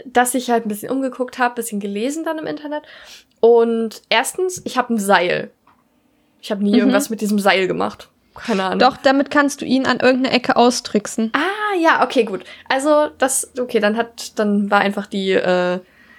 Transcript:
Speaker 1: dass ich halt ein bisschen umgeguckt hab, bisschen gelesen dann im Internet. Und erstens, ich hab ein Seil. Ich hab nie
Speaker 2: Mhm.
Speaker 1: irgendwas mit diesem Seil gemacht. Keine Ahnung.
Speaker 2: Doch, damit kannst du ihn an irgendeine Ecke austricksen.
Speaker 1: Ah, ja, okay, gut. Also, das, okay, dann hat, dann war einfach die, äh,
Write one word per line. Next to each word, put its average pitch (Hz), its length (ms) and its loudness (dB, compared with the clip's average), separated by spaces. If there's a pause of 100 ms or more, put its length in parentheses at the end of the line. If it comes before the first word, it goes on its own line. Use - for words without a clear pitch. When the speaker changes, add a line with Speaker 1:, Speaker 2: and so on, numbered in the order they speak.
Speaker 1:
dass 247 280 0
ich 247 160 -4
halt 233 160 0
ein 214 40 -4
bisschen 208 200 -8
umgeguckt 262 500 -4
hab, 247 160 0
bisschen 220 260 -6
gelesen 220 420 -6
dann 320 140 -6
im 311 100 -10
Internet. 294 360 -8 (580)
Und 226 680 4
erstens, 359 560 -2
ich 277 140 -4
hab 247 120 0
ein 233 100 0
Seil. 180 520 2 (880)
Ich - 80 -14
hab 208 100 -4
nie 202 120 2
Speaker 2:
Mhm. 240 80 6
Speaker 1:
irgendwas 262 300 2
mit 220 100 -6
diesem 208 200 0
Seil 190 280 2
gemacht. 180 400 -6 (280)
Keine 196 280 -2
Ahnung. 185 160 -2
Speaker 2:
Doch, 254 180 4
damit 277 320 2
kannst 285 320 0
du - 40 -8
ihn 262 200 0
an 240 140 0
irgendeine 262 360 2
Ecke 247 200 0
austricksen. 226 800 0
Speaker 1:
Ah, 403 440 -2
ja, 320 240 2
okay, 247 200 2
gut. 208 200 -6 (240)
Also, 294 420 2 (100)
das, - 400 -2
okay, 240 200 -2
dann 208 160 2
hat, - 440 -6
dann 208 320 0
war 202 80 4
einfach 202 260 -2
die, 190 280 -4
äh, 180 460 0 (400)